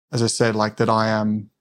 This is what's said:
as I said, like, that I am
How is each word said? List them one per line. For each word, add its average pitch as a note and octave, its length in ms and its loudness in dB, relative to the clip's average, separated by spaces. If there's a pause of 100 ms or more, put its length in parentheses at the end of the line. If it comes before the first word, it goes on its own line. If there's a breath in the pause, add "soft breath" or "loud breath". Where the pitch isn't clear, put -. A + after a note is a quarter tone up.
(100)
as A#2+ 100 -2
I A2+ 60 0
said, A2+ 260 0
like, G#2+ 240 0
that A#2 120 0
I A2 180 2
am G#2+ 540 -2